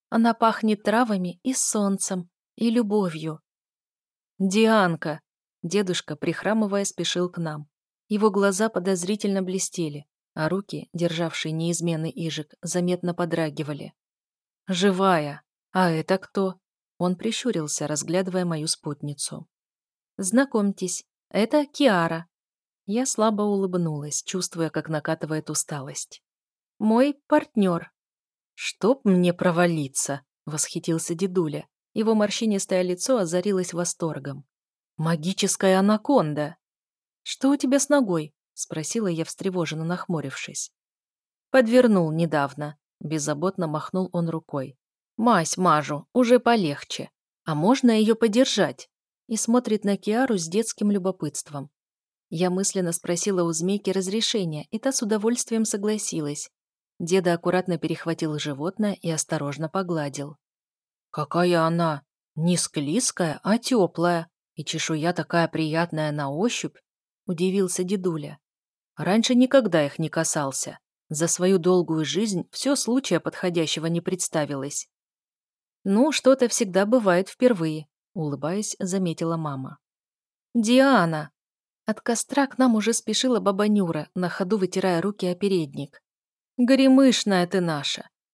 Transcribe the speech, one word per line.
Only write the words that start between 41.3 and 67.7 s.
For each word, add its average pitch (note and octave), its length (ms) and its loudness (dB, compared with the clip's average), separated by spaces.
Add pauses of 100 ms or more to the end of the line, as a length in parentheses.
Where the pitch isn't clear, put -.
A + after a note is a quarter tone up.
"Подвернул A3+ 640 4
недавно", D3 640 -2 (220)
беззаботно D#3 680 -2
махнул F3+ 460 -4
он E3+ 160 -2
рукой. C#3+ 480 -8 (400)
"Мазь G#3+ 400 2
мажу, D3+ 560 0
уже B3 260 6
полегче. A3 720 0 (360)
А D#3+ 100 -2
можно A#3 360 4
её A3 240 4
подержать?" G#3+ 760 2 (380)
И A3 100 -4
смотрит A3+ 460 0
на G3+ 140 0
Киару A3 400 0
с E3 100 -4
детским G#3 440 -2
любопытством. E3+ 800 -4 (600)
Я F3+ 200 0
мысленно F#3 420 0
спросила F3 520 -2
у E3+ 80 0
змейки F#3+ 380 -2
разрешения, F#3 800 -2
и A3 80 -6
та C4+ 120 -2
с - 100 -2
удовольствием A3 640 0
согласилась. G3+ 840 -4 (500)
Деда F3 340 2
аккуратно F3+ 440 0
перехватил D#3+ 600 -4
животное D3+ 560 -4
и - 160 -8
осторожно D3 600 -4
погладил. D3+ 680 -4 (720)
"Какая E3+ 520 2
она! D#3+ 420 0 (320)
Не E3+ 220 2
склизкая, D#3 840 -2
а G#3 140 2
тёплая! F3 720 0 (260)
И D#3 80 -10
чешуя D#3+ 480 -2
такая E3+ 360 0
приятная D#3+ 640 -2
на D3 180 -4
ощупь", E3 480 -4 (480)
удивился F#3 580 0